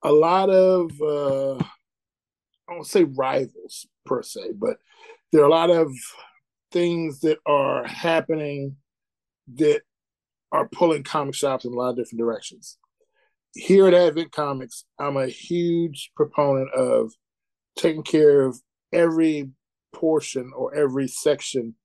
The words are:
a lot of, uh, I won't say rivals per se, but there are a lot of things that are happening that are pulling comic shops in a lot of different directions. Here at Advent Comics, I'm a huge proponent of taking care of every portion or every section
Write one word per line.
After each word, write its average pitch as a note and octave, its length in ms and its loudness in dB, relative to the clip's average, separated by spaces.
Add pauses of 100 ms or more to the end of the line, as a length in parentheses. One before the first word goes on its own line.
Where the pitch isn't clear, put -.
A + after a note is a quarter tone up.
a D3+ 80 2
lot F3+ 380 4
of, F#3 400 4 (100)
uh, C#3 540 -2 (1120)
I F3 40 -14
won't E3 160 -14
say F#3 160 4
rivals C3+ 840 -6 (180)
per B2 180 -4
se, A2 340 -12
but A2 220 -4 (520)
there D3+ 120 6
are C#3+ 40 8
a D3 40 6
lot E3 200 4
of D#3+ 220 2 (800)
things E3+ 480 -4
that D#3 260 0
are C3+ 400 0
happening D3 880 -4 (800)
that D3 280 2 (680)
are D#3 180 -2
pulling D#3+ 360 0
comic C#3 320 -6
shops C3+ 280 -4
in A#2+ 80 -8
a B2 40 -6
lot B2 140 -2
of A#2+ 60 -6
different A#2 220 -8
directions. - 600 -6 (760)
Here G3 320 6
at F3 80 6
Advent E3 380 2
Comics, C#3 520 -8 (140)
I'm C#3+ 180 -4
a C3 120 -2
huge E3+ 880 -4
proponent C#3 560 -2
of A#2+ 400 0 (680)
taking D#3 240 -2
care D3 400 4
of C3 160 -2 (340)
every D#3+ 580 0 (440)
portion C#3 640 -2
or B2+ 180 -6
every C#3 320 -2
section B2 800 -4